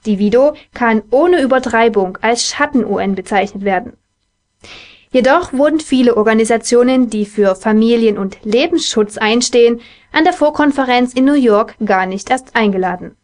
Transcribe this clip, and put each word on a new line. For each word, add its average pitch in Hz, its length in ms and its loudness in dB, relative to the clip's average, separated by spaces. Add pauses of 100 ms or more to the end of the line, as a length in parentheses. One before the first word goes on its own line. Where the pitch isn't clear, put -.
Die 202 140 -2
wido 247 340 2 (180)
kann 220 380 0
ohne 320 320 2
Übertreibung 226 800 0
als 240 240 -2
Schatten-U 247 520 -2
N 190 180 -4
bezeichnet 196 480 -4
werden. 190 300 -4 (1160)
Jedoch 262 420 0
wurden 294 280 0
viele 254 360 2
Organisationen, 226 920 2
die 208 160 -4
für 196 300 0
Familien- 226 640 0
und 196 260 -8
Lebensschutz 233 760 -2
einstehen, 233 640 2 (320)
an 311 120 0
der 359 80 2
Vorkonferenz 277 800 0
in 262 120 0
New 285 100 2
York 226 400 2 (100)
gar 190 220 0
nicht 190 240 -8
erst 262 240 -4
eingeladen. 185 680 -4